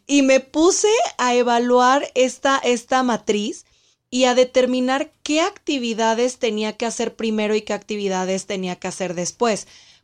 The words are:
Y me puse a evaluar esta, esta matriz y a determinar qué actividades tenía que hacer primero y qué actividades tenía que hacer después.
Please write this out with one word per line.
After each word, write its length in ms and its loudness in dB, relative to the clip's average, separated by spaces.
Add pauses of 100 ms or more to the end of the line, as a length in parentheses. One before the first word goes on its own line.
Y 160 4
me 180 4
puse 480 2 (300)
a 160 0
evaluar 800 2
esta, 440 0
esta 440 0
matriz 600 -4 (480)
y 140 2
a 100 2
determinar 760 0 (140)
qué 160 0
actividades 1000 -2
tenía 380 -4
que 100 -6
hacer 300 -6
primero 400 -2
y 60 -2
qué 100 -8
actividades 760 -4
tenía 300 -6
que 100 -12
hacer 280 -6
después. 520 -4 (380)